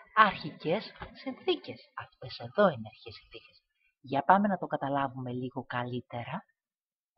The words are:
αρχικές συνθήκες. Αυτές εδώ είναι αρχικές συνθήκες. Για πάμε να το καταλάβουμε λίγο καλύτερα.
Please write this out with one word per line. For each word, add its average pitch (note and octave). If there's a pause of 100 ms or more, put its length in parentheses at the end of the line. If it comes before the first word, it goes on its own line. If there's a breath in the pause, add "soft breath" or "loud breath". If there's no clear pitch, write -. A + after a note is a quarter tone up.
(140)
αρχικές G3 (200)
συνθήκες. - (140)
Αυτές -
εδώ A#2+
είναι B2
αρχικές -
συνθήκες. - (380)
Για C3+
πάμε G3+
να F#3+
το D#3
καταλάβουμε C#3
λίγο B2+
καλύτερα. B2 (720)